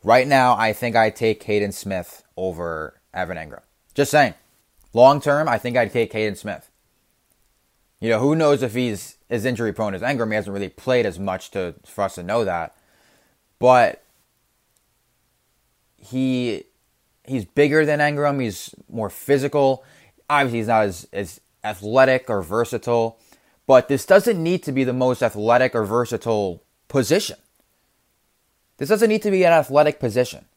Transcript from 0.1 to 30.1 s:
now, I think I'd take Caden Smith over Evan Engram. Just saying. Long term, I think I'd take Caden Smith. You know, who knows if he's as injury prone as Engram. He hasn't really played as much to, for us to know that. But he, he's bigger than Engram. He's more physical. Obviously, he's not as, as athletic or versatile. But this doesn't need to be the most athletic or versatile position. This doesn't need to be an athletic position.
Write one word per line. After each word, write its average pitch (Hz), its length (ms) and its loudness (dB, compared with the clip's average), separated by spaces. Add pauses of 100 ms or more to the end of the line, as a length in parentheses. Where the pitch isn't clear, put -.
now, 127 280 4
I 110 160 0
think 117 220 -6
I'd 110 220 2
take 113 260 -2
Caden 104 320 -2
Smith 95 480 -10 (140)
over 85 640 -8 (120)
Evan 90 240 -8
Engram. 80 260 -16 (300)
Just 143 200 -2
saying. 139 220 2 (600)
Long 131 280 6
term, 151 260 0
I 120 80 0
think 123 220 -2
I'd 117 120 0
take 117 220 -2
Caden 107 240 -4
Smith. - 320 -12 (1300)
You 117 120 -4
know, 110 80 2
who 143 180 2
knows 147 260 2
if 113 120 -4
he's 120 420 -4 (140)
as 117 160 -2
injury 113 260 -2
prone 104 220 -4
as 92 80 -8
Engram. 120 260 -2
He 107 60 -2
hasn't 101 180 -4
really 98 160 -6
played 123 380 -2
as 87 120 -6
much 95 340 -8
to, 90 240 -6 (100)
for - 180 -6
us 95 120 -6
to 90 60 -14
know 107 220 -2
that. 87 320 -6 (840)
But 123 460 4 (1900)
he, 123 680 -4 (600)
he's 127 220 -6
bigger 147 400 2
than 147 140 0
Engram. 147 420 0
He's 104 320 -8 (160)
more 107 180 -6
physical. 139 760 0 (460)
Obviously, 139 300 0
he's 110 100 -4
not 110 160 4
as, 92 260 -8
as 98 300 -10 (240)
athletic 120 640 0
or 101 140 -2
versatile. 113 760 -4 (480)
But 127 220 6
this 139 160 -2
doesn't 190 380 4
need 180 220 -2
to 147 80 -6
be 131 120 0
the 127 80 -2
most 127 300 -2
athletic 117 520 2
or 110 120 0
versatile 110 760 -2 (260)
position. 143 500 -2 (1400)
This 143 140 -6
doesn't 220 180 2
need 214 140 0
to 208 80 0
be 185 140 2
an 170 100 6
athletic 147 440 2
position. 120 460 -2 (120)